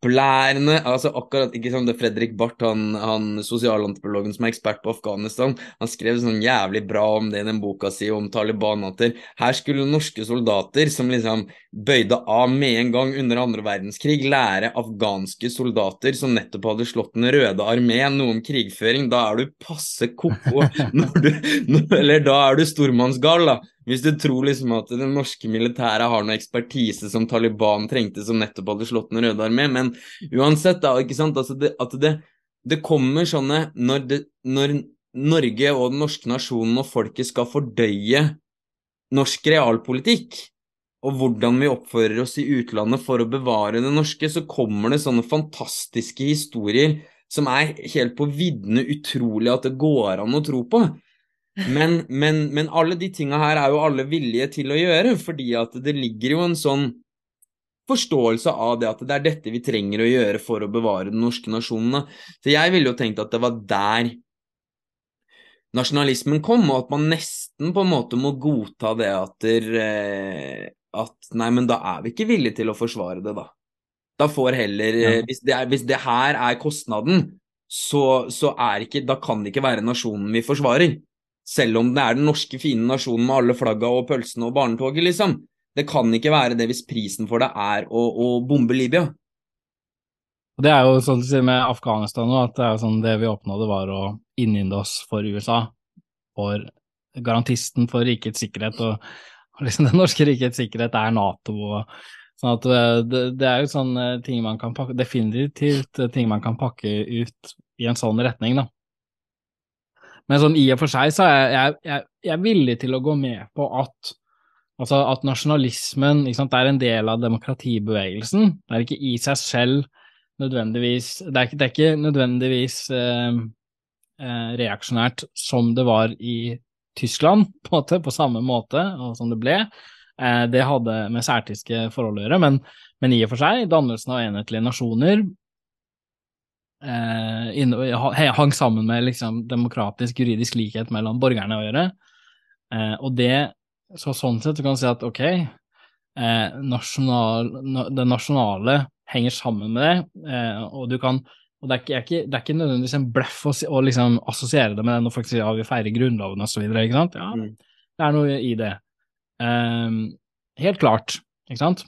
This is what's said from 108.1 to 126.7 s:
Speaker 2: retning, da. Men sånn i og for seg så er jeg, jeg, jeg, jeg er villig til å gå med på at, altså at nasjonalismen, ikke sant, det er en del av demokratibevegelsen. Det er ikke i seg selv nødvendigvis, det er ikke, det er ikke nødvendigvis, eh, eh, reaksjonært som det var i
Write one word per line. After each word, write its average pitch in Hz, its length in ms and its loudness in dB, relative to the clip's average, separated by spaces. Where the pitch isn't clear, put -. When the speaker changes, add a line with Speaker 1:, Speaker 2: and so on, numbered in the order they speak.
Speaker 2:
retning, 120 400 0
da. - 20 -4
Men 143 100 6
sånn 151 160 6
i 147 60 6
og 123 80 0
for 151 80 0
seg 135 240 2
så 190 140 6
er 147 80 8
jeg, 135 160 6
jeg, 139 320 2
jeg, 143 220 -6
jeg - 80 -2
er 165 80 -2
villig 156 400 4
til 127 160 -2
å 131 60 -4
gå 151 160 0
med 120 240 -4
på 143 140 -2
at, - 380 -6
altså 139 320 2
at 131 160 -2
nasjonalismen, 139 1000 0
ikke 123 140 -4
sant, 139 120 -2
det 127 120 4
er 131 80 4
en 139 100 2
del 113 300 0
av 113 100 -2
demokratibevegelsen. 113 1300 0
Det - 80 -8
er 117 140 0
ikke 143 100 -6
i 135 240 -2
seg 139 160 0
selv 131 480 0
nødvendigvis, 120 720 -2
det 135 80 0
er 123 100 4
ikke, 147 140 -10
det 135 60 2
er 120 80 -4
ikke 156 260 2
nødvendigvis, 127 800 0
eh, 120 460 0
eh, 120 300 -8
reaksjonært 117 680 -2
som 120 400 2
det 127 100 2
var 110 300 2
i 120 400 -6